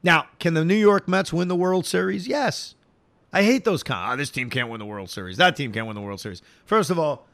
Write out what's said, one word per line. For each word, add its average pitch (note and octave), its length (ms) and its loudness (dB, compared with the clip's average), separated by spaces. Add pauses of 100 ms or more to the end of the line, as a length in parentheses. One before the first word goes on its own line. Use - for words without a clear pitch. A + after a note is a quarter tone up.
Now, E3 240 4 (120)
can E3+ 160 0
the D#3+ 100 2
New F#3 100 4
York G#3 320 4
Mets F#3 240 0
win F3 160 -2
the F3+ 80 -2
World F#3 300 0
Series? F#3 420 -2
Yes. C4 460 -4 (600)
I F#3+ 100 4
hate A#3+ 220 4
those F3+ 180 0
con-, A2 300 -4
"Oh, - 20 -2
this C3+ 140 -4
team B2+ 200 -6
can't B2 200 -2
win A2+ 100 -10
the G#2 60 -10
World G#2 240 -10
Series. F#2 260 -10
That F3 220 4
team B2+ 160 -6
can't A2+ 120 -4
win A2 100 -10
the G#2 60 -10
World G2+ 200 -10
Series." F#2+ 200 -12 (240)
First G3+ 240 2
of F3 80 0
all D3+ 360 -2